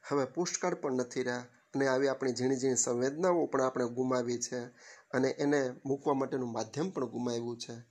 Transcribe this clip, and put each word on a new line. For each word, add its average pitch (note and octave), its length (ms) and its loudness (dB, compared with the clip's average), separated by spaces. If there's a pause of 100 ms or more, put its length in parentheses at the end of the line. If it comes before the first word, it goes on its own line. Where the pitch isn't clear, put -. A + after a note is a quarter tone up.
હવે C#3+ 160 2
પોસ્ટકાર્ડ E3+ 560 -2
પણ C#3 120 -2
નથી B2+ 300 0
રહ્યા B2 180 -2 (340)
અને C#3 120 4
આવી C3+ 220 4
આપણી C3 240 0
ઝીણી B2 240 2
ઝીણી B2+ 200 2
સંવેદનાઓ C#3+ 720 2
પણ C3+ 160 2
આપણે C3 220 2
ગુમાવી B2 540 0
છે B2 220 -6 (500)
અને C3+ 180 2
એને C#3 460 2 (100)
મૂકવા C#3 300 0
માટેનું C3 380 -2
માધ્યમ A#2 380 -4
પણ C#3+ 140 -2
ગુમાવ્યું A#2 540 -4
છે. A#2 200 -10 (120)